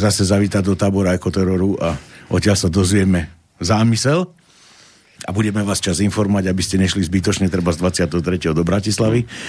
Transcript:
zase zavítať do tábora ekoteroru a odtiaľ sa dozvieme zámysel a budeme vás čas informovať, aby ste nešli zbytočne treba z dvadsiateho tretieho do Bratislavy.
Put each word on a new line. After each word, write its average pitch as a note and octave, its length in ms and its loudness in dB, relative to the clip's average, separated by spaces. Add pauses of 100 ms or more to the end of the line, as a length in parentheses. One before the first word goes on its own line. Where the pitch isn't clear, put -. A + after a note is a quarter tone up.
zase G2+ 240 2
zavítať G2+ 400 2
do G2 80 2
tábora F#2+ 400 0
ekoteroru F#2 640 0
a E2 240 -4 (320)
odtiaľ G2 240 2
sa E2+ 160 0
dozvieme F#2 560 2 (320)
zámysel A2+ 640 2 (1040)
a - 80 -4
budeme G#2+ 320 0
vás - 160 -4
čas F2 160 -2
informovať, G2+ 480 0
aby F#2 160 0
ste F#2+ 160 0
nešli F#2 240 0
zbytočne F#2 480 0
treba E2+ 240 0
z E2+ 80 -4
dvadsiateho E2+ 400 0
tretieho E2 320 -2
do E2+ 80 2
Bratislavy. G#2+ 640 0 (200)